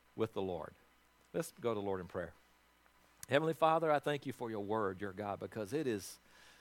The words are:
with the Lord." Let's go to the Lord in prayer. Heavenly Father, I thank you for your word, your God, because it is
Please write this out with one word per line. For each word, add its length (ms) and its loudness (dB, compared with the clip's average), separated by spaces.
with 200 0
the 80 0
Lord." 320 -4
Let's 180 -2
go 100 0
to 100 0
the 40 -4
Lord 160 0
in 60 -8
prayer. 280 -6
Heavenly 260 4
Father, 360 4
I 80 6
thank 280 -2
you 80 -4
for 160 -6
your 100 -2
word, 400 0
your 120 -6
God, 280 -4
because 320 -6
it 140 0
is 340 -2